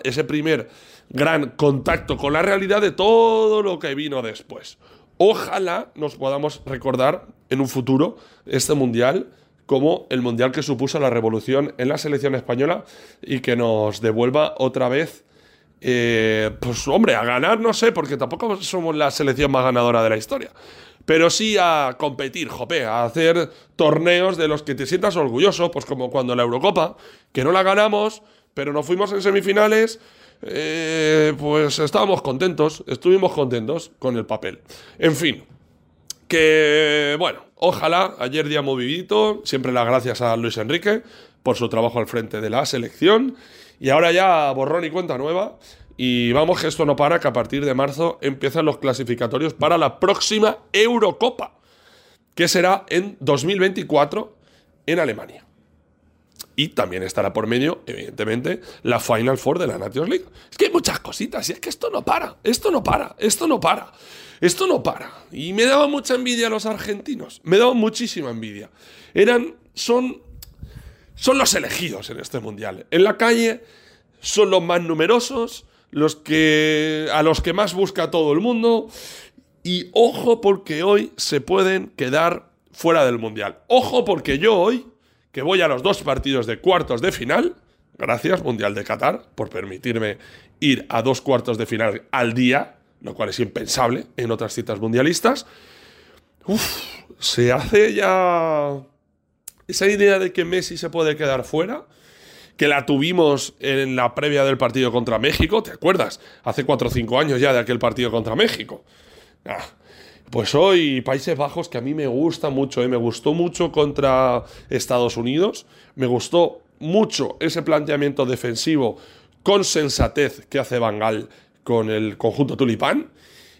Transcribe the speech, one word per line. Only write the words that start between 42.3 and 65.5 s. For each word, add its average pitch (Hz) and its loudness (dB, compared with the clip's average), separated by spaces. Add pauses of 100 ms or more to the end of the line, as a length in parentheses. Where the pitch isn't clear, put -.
de 110 -4
la 135 0
selección, 208 0 (440)
y 131 0
ahora 170 4
ya 170 4
borrón 143 -2
y 156 -6
cuenta 160 -4
nueva, 170 -4 (380)
y 123 0
vamos 160 2
que 160 -2
esto 151 -2
no 143 4
para, 147 2
que 156 -2
a 131 0
partir 127 -2
de 135 0
marzo 139 -2
empiezan 139 -2
los 147 0
clasificatorios 127 -2
para 160 2
la 147 0
próxima 214 2 (140)
Eurocopa, 226 0 (800)
que 170 2
será 185 2
en 190 -2
dos 139 0
mil 196 0
veinticuatro 180 0 (500)
en 170 0
Alemania. - -6 (1120)
Y 151 -2
también 92 -4
estará 95 -2
por 110 -2
medio, 131 0
evidentemente, 120 -6 (220)
la 117 0
Final 123 0
Four 160 -2
de 156 -2
la 90 -6
Nations 127 -6
League. 359 -2 (260)
Es - -16
que 415 2
hay 339 0
muchas - -2
cositas, - -8
y 339 -6
es - -14
que - -12
esto - -6
no - -6
para, - -2
esto 247 0
no 247 0
para, - -2
esto 226 0
no 262 0
para, 185 -2 (480)
esto 180 2
no 339 0
para. - -6 (220)
Y 160 -8